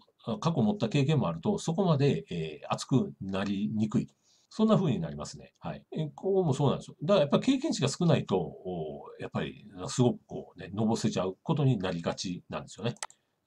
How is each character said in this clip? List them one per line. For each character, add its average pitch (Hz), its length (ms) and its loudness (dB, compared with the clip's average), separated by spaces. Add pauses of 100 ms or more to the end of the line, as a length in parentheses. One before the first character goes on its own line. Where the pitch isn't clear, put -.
(400)
過 165 160 0
去 139 80 2
持 104 100 4
っ 104 40 -4
た 113 120 0
経 143 140 2
験 156 160 4
も 95 80 2
あ 85 60 0
る - 80 -8
と、 107 180 0
そ - 160 -2
こ 196 100 2
ま 165 120 4
で、 135 340 2
え - 320 -6
ー、 - 100 -4
熱 - 120 -4
く 117 360 2
な 95 220 -4
り 101 280 -2
に 110 180 0
く 120 100 0
い。 - 100 -2 (400)
そ - 140 0
ん 220 60 6
な 202 80 6
風 175 140 2
に 95 80 0
な 80 100 -4
り 73 80 -10
ま 71 80 -8
す - 120 -12
ね。 67 220 -20
は 78 160 -8
い。 71 160 -16
え - 120 -4
ー、 151 120 -6
こ 196 180 -2
こ 190 100 4
も 151 100 2
そ 143 140 2
う - 20 4
な 87 80 2
ん - 20 -10
で - 60 -14
す - 40 -18
よ。 - 140 -20
だ 143 60 -2
か 208 60 6
ら 180 60 6
や 143 40 4
っ 139 40 0
ぱ - 100 4
経 269 180 4
験 294 160 -2
値 - 80 -4
が 131 80 4
少 175 160 0
な 160 100 6
い - 100 2
と、 98 120 0
お 85 680 -6 (160)
ー、 - 20 -16
や 92 60 -8
っ - 40 -18
ぱ 101 100 -4
り - 240 -10 (240)
す - 120 0
ご 120 120 6
く - 120 -10
こ - 300 -12
う - 40 -16
ね、 92 140 -12
の 110 120 0
ぼ 110 100 2
せ 107 140 0
ち 95 100 -2
ゃ 90 60 0
う 95 180 -4
こ 156 120 0
と 143 100 2
に 127 120 4
な 92 140 -2
り 85 100 -4
が 85 140 -4
ち 87 340 -6
な 78 100 -8
ん 71 40 -10
で 67 60 -18
す - 100 -18
よ - 60 -6
ね。 120 100 -4 (520)